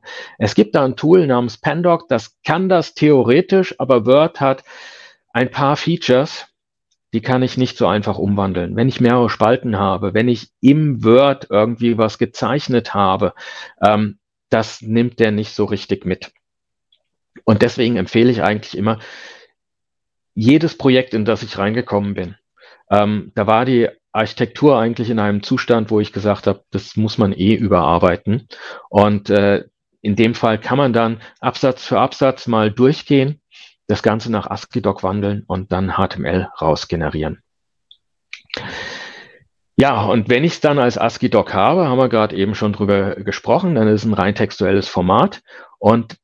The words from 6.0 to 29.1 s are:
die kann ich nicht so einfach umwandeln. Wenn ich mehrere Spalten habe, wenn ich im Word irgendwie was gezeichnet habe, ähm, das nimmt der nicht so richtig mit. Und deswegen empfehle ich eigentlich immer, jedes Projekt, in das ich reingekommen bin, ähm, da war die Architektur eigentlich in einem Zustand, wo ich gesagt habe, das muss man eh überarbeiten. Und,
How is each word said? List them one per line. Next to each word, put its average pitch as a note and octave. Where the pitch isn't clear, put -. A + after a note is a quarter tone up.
die A2
kann B2+
ich B2+
nicht B2+
so A2
einfach G#2
umwandeln. F#2+
Wenn A#2+
ich -
mehrere B2
Spalten A2+
habe, G2
wenn A2+
ich A2+
im C#3
Word C3+
irgendwie A2+
was A2
gezeichnet A#2+
habe, G2
ähm, G#2
das A2+
nimmt A#2
der A2
nicht G#2
so G#2
richtig G2
mit. -
Und G#2+
deswegen A#2+
empfehle A2+
ich G#2+
eigentlich G#2+
immer, G#2+
jedes D3
Projekt, B2+
in G#2+
das A2
ich G#2+
reingekommen G2+
bin, F#2
ähm, G#2
da G#2
war A2
die A#2+
Architektur A#2
eigentlich A2+
in A2+
einem G#2
Zustand, A#2
wo G#2+
ich G#2
gesagt G2
habe, G2
das -
muss G#2+
man G2+
eh G2
überarbeiten. F2
Und, G2+